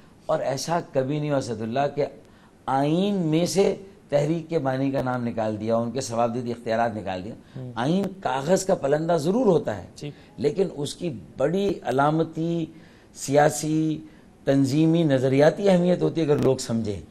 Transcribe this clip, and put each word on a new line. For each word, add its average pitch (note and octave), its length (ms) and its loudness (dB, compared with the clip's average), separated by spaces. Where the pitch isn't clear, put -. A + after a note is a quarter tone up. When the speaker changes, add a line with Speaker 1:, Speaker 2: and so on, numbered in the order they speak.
Speaker 1:
اور D#3 140 0
ایسا C3+ 400 -2
کبھی C#3 260 0
نہیں D3 100 -2
ہوا C#3+ 80 0
اسد A#2 240 -4
اللہ A2+ 180 -4
کہ C#3+ 100 0
آئین D#3 500 0
میں E3 300 2
سے G3 300 2
تحریک D3+ 400 0
کے E3 100 -2
بانی C3+ 320 -2
کا C3+ 100 -2
نام B2+ 260 -4
نکال A2 320 -4
دیا، A2 160 0
ان A#2 160 -2
کے B2+ 100 -4
ثوابدید A#2 480 -2
اختیارات A#2 460 -2
نکال F#2 280 -6
دیا۔ A2 100 -12
Speaker 2:
ہوں۔ B2+ 200 -12
Speaker 1:
آئین D#3 280 0
کاغذ C#3 440 0
کا F#3 100 2
پلندہ D#3+ 440 0
ضرور F#3+ 260 0
ہوتا D#3 320 2
ہے، F2+ 180 -12
Speaker 2:
جی۔ D3 160 -12
Speaker 1:
لیکن D3 380 0
اس C#3+ 200 -8
کی E3+ 180 -6
بڑی F#3 360 0
علامتی، D#3+ 840 0
سیاسی، D#3 840 0
تنظیمی، D3 600 4
نظریاتی C#3 640 4
اہمیت F3 320 4
ہوتی D#3 200 0
ہے D#3+ 40 2
اگر C#3+ 120 4
لوگ B2+ 200 2
سمجھیں۔ G#2+ 540 -4